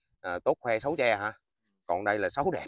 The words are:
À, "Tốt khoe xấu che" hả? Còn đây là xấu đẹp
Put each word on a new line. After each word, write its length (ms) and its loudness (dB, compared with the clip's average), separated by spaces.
À, 180 -2
"Tốt 220 2
khoe 180 0
xấu 180 -4
che" 200 4
hả? 160 -4
Còn 180 -2
đây 140 0
là 120 0
xấu 200 -2
đẹp 180 -6